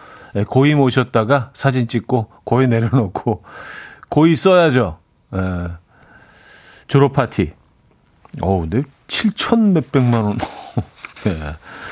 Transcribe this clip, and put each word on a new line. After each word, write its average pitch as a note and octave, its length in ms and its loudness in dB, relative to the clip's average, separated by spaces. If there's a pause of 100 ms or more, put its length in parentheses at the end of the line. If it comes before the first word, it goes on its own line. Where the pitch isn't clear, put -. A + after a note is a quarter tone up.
(360)
예, G2+ 80 0
고이 C#3+ 320 2
모셨다가 B2+ 760 0
사진 B2+ 340 -2
찍고, A#2 440 -4 (120)
고이 B2+ 240 2
내려놓고, A2+ 760 -2 (680)
고이 D#3+ 260 4
써야죠. C#3 640 2 (380)
예. F2+ 360 -4 (1160)
졸업 C#3 260 2
파티. A2 400 -2 (880)
어우, F#2 200 0
근데 E2+ 200 -2 (260)
칠천 G#3+ 680 0
몇백만 B2 520 2
원. G#2 140 -2
<laughs> - 880 -10
예. D#2 280 -6 (360)